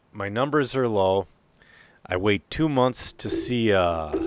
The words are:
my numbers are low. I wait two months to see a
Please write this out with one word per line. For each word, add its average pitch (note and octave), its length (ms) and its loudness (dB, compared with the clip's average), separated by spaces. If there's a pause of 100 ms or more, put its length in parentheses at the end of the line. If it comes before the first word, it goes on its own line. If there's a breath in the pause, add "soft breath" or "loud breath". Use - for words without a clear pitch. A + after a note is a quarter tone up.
(120)
my G2+ 160 -8
numbers C3+ 480 -2
are B2+ 120 0
low. G2 400 2 (800 soft breath)
I F2+ 120 -4
wait G2+ 340 0
two D#3+ 180 0
months B2+ 440 0
to - 160 -10
see A#2 420 0
a E2+ 400 2 (160)